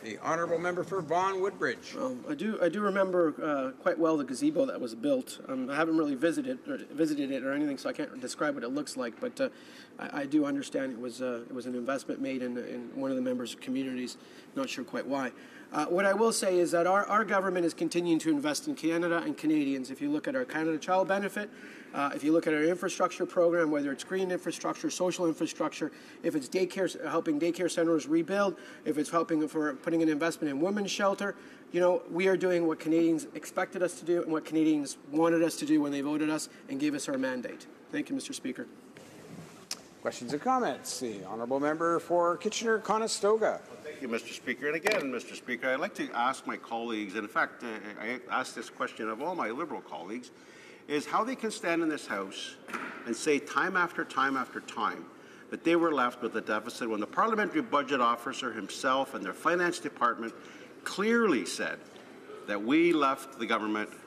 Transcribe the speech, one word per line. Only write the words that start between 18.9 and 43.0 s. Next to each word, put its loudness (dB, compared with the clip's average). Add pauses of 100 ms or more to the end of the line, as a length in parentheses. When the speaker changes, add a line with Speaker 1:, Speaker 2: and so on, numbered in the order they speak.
Speaker 2:
and -2
Canadians. 2
If -10
you -2
look 0
at 0
our 2
Canada 0
Child 2
Benefit, -2 (440)
uh, 0
if -6
you 4
look 6
at 4
our 4
infrastructure 2
program, 4
whether 0
it's -6
green 0
infrastructure, -2
social 0
infrastructure, -2 (320)
if 0
it's -2
daycare, 0
helping 2
daycare 2
centres 2
rebuild, 2 (300)
if 0
it's 0
helping 2
for 0
putting 0
an 6
investment 0
in 0
women's 0
shelter, 2 (360)
you 2
know, 6
we 2
are 6
doing 4
what 2
Canadians 4
expected -4
us 0
to -12
do 2
and -2
what 0
Canadians 4 (140)
wanted 6
us 4
to -4
do 6
when 0
they -2
voted 0
us -2 (220)
and -4
gave 0
us -4
our 0
mandate. -4 (260)
Thank -4
you, -4
Mister -6
Speaker. -6 (1300)
Speaker 1:
Questions -6
and -2
comments? 0
The -6
honourable -2
member 2
for 2
Kitchener-Conestoga. 2 (240)